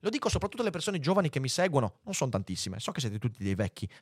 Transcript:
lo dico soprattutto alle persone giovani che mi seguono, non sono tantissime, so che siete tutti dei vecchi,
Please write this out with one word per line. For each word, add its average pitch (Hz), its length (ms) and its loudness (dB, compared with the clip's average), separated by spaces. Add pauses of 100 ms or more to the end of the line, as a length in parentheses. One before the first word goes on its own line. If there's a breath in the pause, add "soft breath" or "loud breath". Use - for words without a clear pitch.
lo 202 100 -2
dico 240 180 0
soprattutto 202 320 0
alle 226 100 2
persone 175 300 -2
giovani 170 300 4
che 139 100 -2
mi 131 80 -2
seguono, 143 540 2
non 208 100 -8
sono 143 180 0
tantissime, 95 480 -2
so - 140 -4
che - 80 -4
siete 107 180 -2
tutti 110 240 -2
dei 98 120 0
vecchi, 95 340 -2 (140)